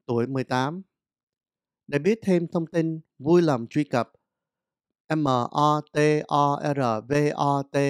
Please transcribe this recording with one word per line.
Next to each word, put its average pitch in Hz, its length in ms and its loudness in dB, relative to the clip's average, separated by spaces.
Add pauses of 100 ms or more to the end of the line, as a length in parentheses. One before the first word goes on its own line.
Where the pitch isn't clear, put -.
tuổi 117 220 -2
mười 131 160 -4
tám. 131 380 -4 (1040)
Để 143 120 -2
biết 202 240 0
thêm 175 240 2
thông 165 200 -4
tin, 160 320 -4 (200)
vui 165 220 4
lòng 131 280 0
truy 147 140 -2
cập 120 280 -2 (1040)
M 156 120 0 (240)
O 151 300 2 (120)
T - 40 -2 (300)
O 143 340 0 (140)
R 139 40 -4 (300)
V 139 40 -2 (200)
O 143 300 -2
T - 120 -16 (140)